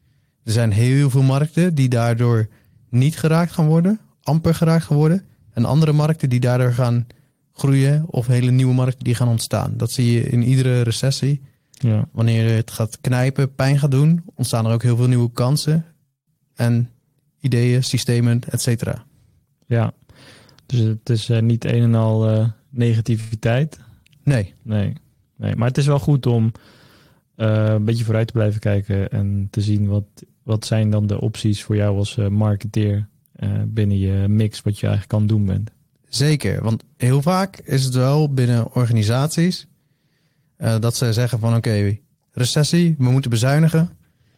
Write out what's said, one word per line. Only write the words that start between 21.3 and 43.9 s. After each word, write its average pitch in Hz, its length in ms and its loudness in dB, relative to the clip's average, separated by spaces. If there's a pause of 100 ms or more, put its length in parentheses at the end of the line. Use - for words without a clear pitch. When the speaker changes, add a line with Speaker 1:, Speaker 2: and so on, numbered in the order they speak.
Speaker 2:
niet 117 240 0
een 117 180 0
en 117 120 2
al, 110 360 2
eh, 110 180 2 (220)
negativiteit. 113 1080 -2 (440)
Speaker 1:
Nee. 120 400 0
Speaker 2:
Nee. 104 300 -2 (440)
Nee, 101 200 -4
maar 120 120 0
het 131 100 -4
is 143 80 2
wel 143 120 2
goed 139 280 0
om, 113 260 2 (840)
eh, 107 280 0
een 107 200 0
beetje 117 200 -2
vooruit 110 220 0
te - 60 -8
blijven 107 280 -2
kijken 98 500 -2
en 101 400 -4
te 107 100 -6
zien 104 260 0
wat, 101 180 -2 (380)
wat 110 240 -4
zijn 110 240 0
dan 107 160 0
de 101 140 -2
opties 107 420 -4
voor 107 140 -4
jou 101 200 0
als, 98 220 -4
eh, 101 100 0
marketeer, 104 800 -2 (240)
eh, 104 180 -6 (160)
binnen 104 320 -2
je 98 300 -2
mix, 107 340 -2
wat 104 160 -4
je - 80 -4
eigenlijk 104 320 -2
kan 104 80 0
doen 107 200 0
bent. 98 240 -4 (380)
Speaker 1:
Zeker, 110 540 -2
want 110 220 -4 (120)
heel 131 260 0
vaak 185 420 -2
is 135 200 -2
het 127 100 -4
wel 139 380 2
binnen 120 420 0
organisaties, 127 920 0 (920)
eh, 113 240 -2
dat 117 160 -2
ze 117 160 0
zeggen 120 260 -2
van, 117 180 0
"Oké, 104 420 0 (340)
recessie, 156 680 0
we 123 120 2
moeten 131 200 0
bezuinigen." 156 600 2 (480)